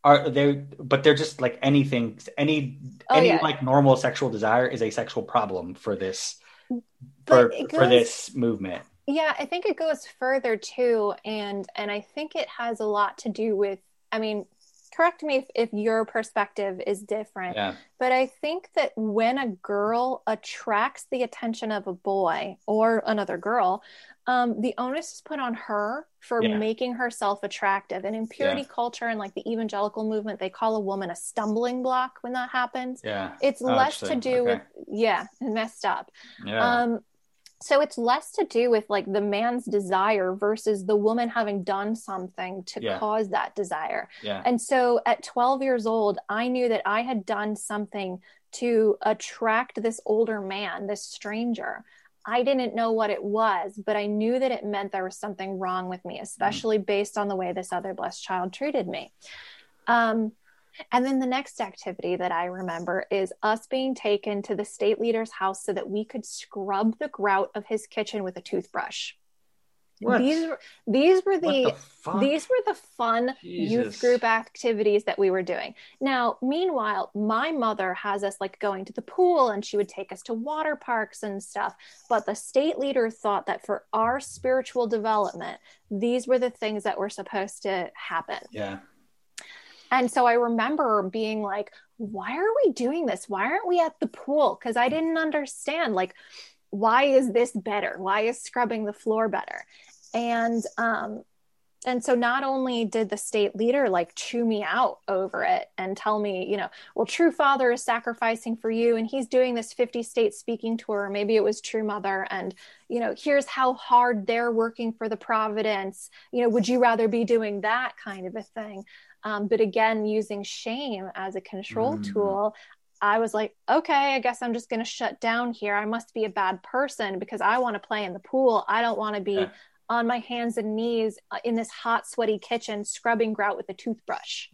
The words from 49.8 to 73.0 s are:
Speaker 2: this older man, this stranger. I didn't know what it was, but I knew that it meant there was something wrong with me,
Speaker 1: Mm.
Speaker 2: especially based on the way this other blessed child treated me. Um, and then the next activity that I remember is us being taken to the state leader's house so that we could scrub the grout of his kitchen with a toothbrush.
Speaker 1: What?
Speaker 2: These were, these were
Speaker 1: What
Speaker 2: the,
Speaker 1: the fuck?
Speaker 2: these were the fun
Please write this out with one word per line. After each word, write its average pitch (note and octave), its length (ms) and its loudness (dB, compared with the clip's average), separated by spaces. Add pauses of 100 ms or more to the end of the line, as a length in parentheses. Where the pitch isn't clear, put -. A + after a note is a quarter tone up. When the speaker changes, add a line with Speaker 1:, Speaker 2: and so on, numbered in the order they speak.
Speaker 2:
this A3+ 240 -2
older A3 340 2
man, G3 480 -6
this G3+ 160 -4
stranger. A3 800 -6 (420)
I B3 180 0
didn't B3+ 320 0
know A3+ 160 0
what A3 180 2
it - 140 -2
was, G3+ 540 0
but G#3+ 180 -2
I G#3 100 0
knew G#3+ 340 0
that C4 120 0
it - 140 -6
meant G3+ 260 -4
there F#3+ 140 -2
was F#3 120 -8
something F#3+ 400 -8
wrong F#3 320 -4
with F3+ 160 -8
me, F3 140 -10
Speaker 1:
Mm. - 40 -12
Speaker 2:
especially G#3+ 540 0
based G3+ 400 0
on G#3 100 0
the G3 80 -2
way F3+ 180 -2
this F3+ 200 -6
other F#3 200 -4
blessed - 280 -8
child F#3 320 -4
treated C4+ 340 -2
me. D3+ 240 -8 (760)
Um, A3+ 460 2 (580)
and B3 140 4
then C4+ 140 2
the C4 60 0
next B3+ 340 -4
activity F3+ 580 -4
that F3+ 140 -2
I E3+ 140 -2
remember F3+ 640 -4
is G3 320 0
us A3 260 0
being C4 280 -2
taken G#3 480 -2
to G3+ 120 -4
the G#3 100 -4
state G#3+ 340 0
leader's A3+ 320 -2
house F#3+ 320 -4
so G3+ 100 -2
that - 160 -6
we G#3 160 -2
could A3 200 -10
scrub G3+ 760 -2
the D4+ 80 -4
grout G3 480 0
of G#3 100 -8
his A3 220 -4
kitchen G#3+ 360 -4
with F#3 140 -6
a F3 40 -14
toothbrush. - 720 -6 (880)
Speaker 1:
What? A#3 180 4
Speaker 2:
These D#4+ 280 2
were, D#4 120 -8 (280)
these D#4+ 380 6
were G4 80 2
Speaker 1:
What E4+ 80 0
Speaker 2:
the, C#4+ 240 2
Speaker 1:
the - 80 2
fuck? - 480 -6
Speaker 2:
these D4 260 2
were B4+ 80 2 (100)
the G#4 80 0
fun A#3+ 680 -2